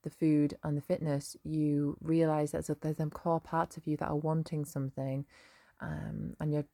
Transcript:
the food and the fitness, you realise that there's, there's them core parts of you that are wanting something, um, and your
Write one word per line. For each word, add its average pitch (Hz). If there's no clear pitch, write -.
the 156
food 147
and 147
the 143
fitness, 151
you 147
realise 156
that 160
there's, 151
there's 156
them 156
core 165
parts 165
of 156
you 151
that -
are 151
wanting 156
something, 135
um, -
and 151
your 147